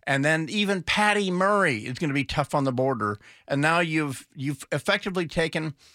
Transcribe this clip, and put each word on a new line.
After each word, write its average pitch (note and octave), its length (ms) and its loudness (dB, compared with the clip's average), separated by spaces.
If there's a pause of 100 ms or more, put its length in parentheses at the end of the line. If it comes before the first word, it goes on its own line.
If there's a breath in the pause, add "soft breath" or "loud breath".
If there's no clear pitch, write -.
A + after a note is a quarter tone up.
And C#3 160 2
then D#3+ 260 2
even G3+ 340 0
Patty G#3 480 2
Murray F3+ 540 2
is B2+ 120 -6
gonna D3+ 160 -2
be C#3 100 0
tough - 300 -2
on D3 100 2
the C3+ 80 0
border. A#2+ 480 -2 (280 loud breath)
And C#3 140 0
now E3 180 4
you've, D#3 560 -2
you've C#3 360 -6
effectively F#3 540 -2
taken, D#3+ 480 -2 (220 loud breath)